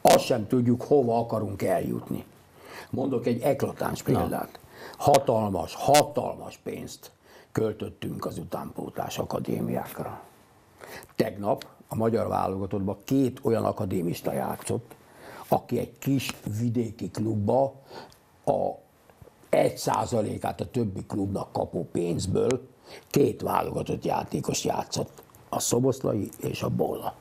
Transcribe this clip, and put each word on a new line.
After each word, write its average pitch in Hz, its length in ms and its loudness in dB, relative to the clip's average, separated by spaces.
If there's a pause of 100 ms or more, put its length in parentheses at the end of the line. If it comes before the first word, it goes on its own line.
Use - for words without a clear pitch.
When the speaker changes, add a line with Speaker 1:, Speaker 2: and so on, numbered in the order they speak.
Speaker 1:
Azt 175 240 8
sem 113 220 2
tudjuk, 123 360 4
hova 120 360 4
akarunk 104 440 -2
eljutni. - 640 -2 (640)
Mondok 127 360 -2
egy 120 160 2
eklatáns - 600 0
Speaker 2:
Na. 101 160 2
Speaker 1:
példát. - 400 -2 (400)
Hatalmas, 110 760 4
hatalmas - 880 2
pénzt - 480 -10 (420)
költöttünk 104 720 -4
az - 120 -6
utánpótlás - 800 -8
akadémiákra. - 1040 -4 (960)
Tegnap 104 500 -2 (220)
a - 60 -10
magyar 110 340 0
válogatottban 95 760 -2
két 135 380 2
olyan 107 220 2
akadémista 98 680 -2
játszott, - 640 -4 (540)
aki - 300 0
egy - 200 -6
kis - 360 0 (260)
vidéki 113 500 -2
klubba 110 640 0 (680)
a - 260 2 (800)
egy 127 280 4
százalékát 104 840 0
a 101 100 -6
többi 101 360 -2
klubnak 98 460 -4
kapó - 400 -4
pénzből 98 760 0 (420)
két 123 300 4
válogatott - 640 -2
játékos - 600 -2
játszott. - 580 -4 (260)
A 110 120 -2
Szoboszlai 123 680 2 (120)
és - 220 -4
a 127 60 -2
Bolla. - 520 -2